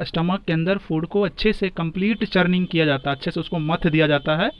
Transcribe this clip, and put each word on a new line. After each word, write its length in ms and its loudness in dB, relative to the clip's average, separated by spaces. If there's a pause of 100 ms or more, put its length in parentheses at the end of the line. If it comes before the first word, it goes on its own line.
stomach 420 -2
के 80 -2
अंदर 260 0
food 280 -4
को 140 0
अच्छे 320 0
से 160 -2
complete 560 -2
churning 420 2
किया 180 2
जाता 260 0
है, 60 -2
अच्छे 140 -6
से 100 -4
उसको 180 -4
मथ 280 0
दिया 200 4
जाता 300 2
है। 240 0